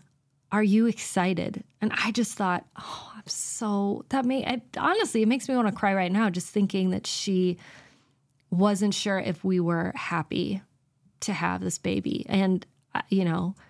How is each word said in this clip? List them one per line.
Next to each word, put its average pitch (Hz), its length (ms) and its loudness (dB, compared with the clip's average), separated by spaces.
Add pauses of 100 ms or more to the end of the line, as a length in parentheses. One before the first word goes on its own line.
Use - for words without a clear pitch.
(540)
"Are 208 100 2
you 214 220 6
excited?" 185 760 -2 (180)
And - 100 0 (140)
I 220 60 -2
just 226 260 -2
thought, 180 280 -2 (120)
"Oh, - 380 -14
I'm 214 120 -20
so," 202 840 -4
that 262 160 0
may-, 262 200 0
I, 240 160 -4 (160)
honestly, 339 440 2
it 214 60 6
makes 247 220 2
me 262 80 2
wanna 220 160 4
cry 196 200 2
right 185 180 2
now 208 180 4
just 175 180 -4
thinking 196 440 2
that 190 160 -4
she 185 500 0 (920)
wasn't 196 440 4
sure 196 260 0
if - 240 -4
we 185 160 2
were 170 360 0
happy 175 680 -2 (600)
to 202 120 -4
have 175 280 -2
this 185 160 -4
baby. - 520 -4
And, 190 360 2 (300)
uh, - 140 -2
you 190 160 2
know, 170 280 -2 (160)